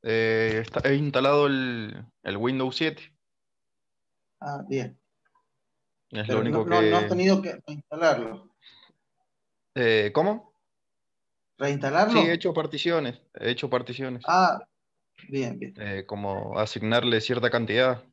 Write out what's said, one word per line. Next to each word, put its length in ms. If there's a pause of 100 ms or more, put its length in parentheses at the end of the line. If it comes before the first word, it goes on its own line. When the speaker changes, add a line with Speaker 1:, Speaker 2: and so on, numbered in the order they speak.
Speaker 1:
Eh, 640
está, 240
he 60
instalado 520
el, 580 (180)
el 140
Windows 380
siete. 380 (1300)
Speaker 2:
Ah, 280
bien. 300 (1120)
Speaker 1:
Es 160
Speaker 2:
Pero 100
Speaker 1:
lo 60
único 240
Speaker 2:
no, 160
no, 80
no 80
has 60
Speaker 1:
que 60
Speaker 2:
tenido 320
que 260
instalarlo. 880 (1200)
Speaker 1:
Eh, 380
¿cómo? 400 (1040)
Speaker 2:
¿Reinstalarlo? 640
Speaker 1:
Sí, 60
he 60
hecho 200
particiones, 680 (140)
he 160
hecho 180
particiones. 560
Speaker 2:
Ah, 400 (640)
bien, 320
bien. 180
Speaker 1:
Eh, 300
como 500
asignarle 640
cierta 320
cantidad. 600